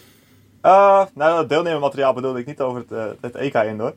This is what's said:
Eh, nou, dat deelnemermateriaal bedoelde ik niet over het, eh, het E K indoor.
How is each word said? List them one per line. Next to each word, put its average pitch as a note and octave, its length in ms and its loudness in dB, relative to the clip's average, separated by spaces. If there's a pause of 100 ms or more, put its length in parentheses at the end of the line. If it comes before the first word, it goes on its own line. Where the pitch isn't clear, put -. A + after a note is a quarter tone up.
(600)
Eh, G3 440 6 (100)
nou, D#3 220 0
dat D#3 120 -2
deelnemermateriaal C#3+ 680 0
bedoelde B2+ 240 -6
ik B2 80 -10
niet C3 140 -14
over B2+ 200 -4
het, - 120 -16
eh, A2 140 -6 (140)
het B2 140 -12
E C#3 160 -6
K - 40 -8
indoor. A2 420 -2